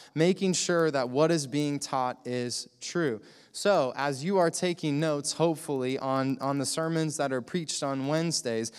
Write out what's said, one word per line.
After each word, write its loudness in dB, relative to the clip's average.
making 4
sure 2
that 0
what 4
is 0
being -2
taught -4
is -4
true. -2
So, 2
as -2
you 2
are 6
taking -2
notes, -2
hopefully, 0
on, 0
on 0
the -2
sermons -2
that 0
are 0
preached -4
on -2
Wednesdays, 0